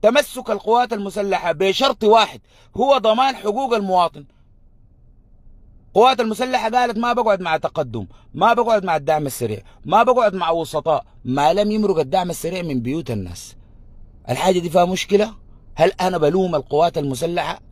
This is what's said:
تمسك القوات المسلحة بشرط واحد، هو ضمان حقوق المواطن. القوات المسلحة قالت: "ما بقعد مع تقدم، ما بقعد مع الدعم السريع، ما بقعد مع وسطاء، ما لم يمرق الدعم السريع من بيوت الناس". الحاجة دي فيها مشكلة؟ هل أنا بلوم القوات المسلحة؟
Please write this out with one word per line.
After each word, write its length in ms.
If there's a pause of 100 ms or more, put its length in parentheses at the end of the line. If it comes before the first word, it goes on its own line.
تمسك 480
القوات 440
المسلحة 580
بشرط 520
واحد، 380 (360)
هو 200
ضمان 380
حقوق 380
المواطن. 520 (1600)
القوات 320
المسلحة 500
قالت: 280
"ما 160
بقعد 280
مع 160
تقدم، 500 (260)
ما 200
بقعد 320
مع 100
الدعم 300
السريع، 340 (260)
ما 180
بقعد 320
مع 160
وسطاء، 540 (200)
ما 280
لم 180
يمرق 280
الدعم 300
السريع 320
من 200
بيوت 300
الناس". 440 (760)
الحاجة 300
دي 100
فيها 160
مشكلة؟ 480 (420)
هل 160 (100)
أنا 160
بلوم 380
القوات 420
المسلحة؟ 640 (100)